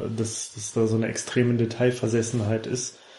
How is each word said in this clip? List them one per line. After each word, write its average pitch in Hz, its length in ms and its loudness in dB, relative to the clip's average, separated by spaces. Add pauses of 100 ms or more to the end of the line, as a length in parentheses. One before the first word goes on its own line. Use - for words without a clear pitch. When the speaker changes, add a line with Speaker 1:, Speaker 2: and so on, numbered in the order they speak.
Speaker 1:
Mhm. 110 80 -6
Speaker 2:
Dass, - 380 -4
dass - 180 -10
da 113 140 4
so 110 100 2
eine 113 120 2
extreme 120 460 2
Detailversessenheit 113 1120 2
ist. - 300 -6 (220)